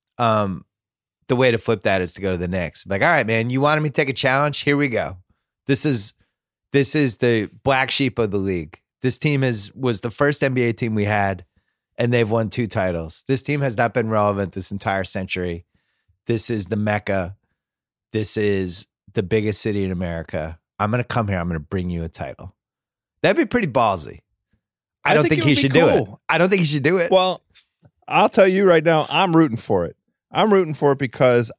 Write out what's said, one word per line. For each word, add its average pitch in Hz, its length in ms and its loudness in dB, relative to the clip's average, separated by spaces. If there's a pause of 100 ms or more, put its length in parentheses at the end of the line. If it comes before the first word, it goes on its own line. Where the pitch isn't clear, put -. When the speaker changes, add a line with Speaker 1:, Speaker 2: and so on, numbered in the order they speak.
(180)
Speaker 1:
um, 107 480 0 (640)
the 131 80 2
way 127 160 4
to 113 60 0
flip 110 260 -2
that 95 180 2
is 90 140 -6
to 92 60 -12
go 95 100 -2
to 92 60 -2
the 87 100 -4
Knicks. 87 400 -6
Like, 98 140 -4
"All 147 60 2
right, 147 200 2
man, 113 220 0
you 131 120 -2
wanted 151 200 2
me 156 80 -2
to 127 40 -6
take 143 160 0
a 135 40 -6
challenge. 139 460 0
Here 143 160 0
we 143 120 0
go. 98 300 -4 (500)
This 139 180 0
is, 123 300 -2 (580)
this 139 220 2
is 139 220 0
the 113 320 0 (140)
black 131 280 0
sheep 135 280 -2
of 110 120 0
the 101 60 -2
league. 92 440 -6 (200)
This 127 160 -2
team 143 260 0
is, 120 320 -4
was 120 260 -2
the 117 100 -8
first 147 320 0
N 131 100 0
B 123 100 0
A 117 100 0
team 110 220 -4
we 104 100 0
had, 101 400 -2 (520)
and 120 140 0
they've 117 180 2
won 113 200 -2
two 120 180 -4
titles. 87 600 -4
This 131 160 -2
team 143 180 -4
has 123 160 -4
not 117 160 0
been 113 160 -2
relevant 104 440 0
this - 180 -8
entire 98 320 -4
century. 90 640 -6 (600)
This 117 240 -2
is 107 160 -4
the 104 120 -4
Mecca. 101 600 -4 (760)
This 107 260 -4
is 98 500 -2 (260)
the 113 80 -2
biggest 104 400 -2
city 104 220 -2
in 95 80 -2
America. 82 680 -6 (220)
I'm 104 100 0
gonna 123 140 -2
come 113 240 -4
here. 98 100 -2
I'm 85 100 -4
gonna 82 120 -4
bring 90 320 -6
you 85 120 -6
a 80 60 -8
title." - 460 -14 (680)
That'd 185 160 2
be 320 80 2
pretty 220 220 -2
ballsy. 98 540 0 (840)
I 147 60 2
Speaker 2:
I - 20 4
Speaker 1:
don't 151 100 4
Speaker 2:
think 226 120 2
Speaker 1:
think - 60 0
Speaker 2:
it - 40 0
Speaker 1:
he 147 60 6
Speaker 2:
would 143 40 6
be - 60 2
Speaker 1:
should 135 120 2
do 160 160 6
it. 135 160 2
Speaker 2:
cool. - 220 -18
Speaker 1:
I 160 120 0
don't 185 100 4
think 196 120 2
he 165 40 2
should 147 180 -2
do 175 140 2
it. 175 140 0
Speaker 2:
Well, 185 320 2 (640)
I'll 160 220 4
tell 190 180 6
you 190 200 4
right 165 160 6
now, 160 260 2
I'm 170 260 2
rooting 147 220 4
for 95 280 -2
it. 78 100 -12 (360)
I'm 208 200 2
rooting 180 220 2
for 143 200 2
it 135 40 0
because 123 600 2